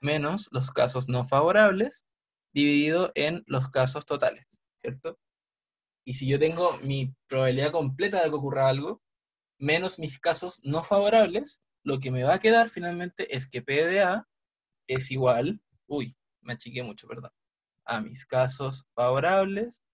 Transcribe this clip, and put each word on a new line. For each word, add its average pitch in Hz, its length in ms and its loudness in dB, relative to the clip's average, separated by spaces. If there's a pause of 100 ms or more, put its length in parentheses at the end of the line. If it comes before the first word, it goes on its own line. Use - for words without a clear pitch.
menos 151 480 -2
los 131 220 -4
casos 131 360 0
no 123 180 -2
favorables 196 760 4 (480)
dividido 147 600 2
en 151 320 -2
los 131 240 -2
casos 131 340 0
totales, - 420 -2 (300)
¿cierto? 135 420 -10 (880)
Y 127 100 -8
si 135 140 -6
yo 139 100 2
tengo 165 400 0
mi 135 360 -4 (140)
probabilidad 131 420 2
completa 165 520 0
de 156 80 2
que 147 40 -2
ocurra 135 340 0
algo, 143 320 -2 (600)
menos 165 380 0
mis 151 200 -10
casos 170 460 -4
no 151 180 -2
favorables, 208 800 2 (220)
lo 135 160 -2
que 135 100 -6
me 127 140 -2
va 156 100 6
a 190 60 0
quedar 226 300 4
finalmente 175 640 -8
es 131 120 -6
que 123 140 -8
P 143 220 0
de 185 160 2
A 196 260 0 (640)
es 131 240 -2
igual, 131 480 0 (260)
uy, 139 300 -8 (240)
me 120 140 -12
achiqué 123 280 -12
mucho, 110 240 -14
perdón, 120 240 -16 (540)
a 113 160 -4
mis 131 260 -12
casos 131 680 -2
favorables 190 880 0 (120)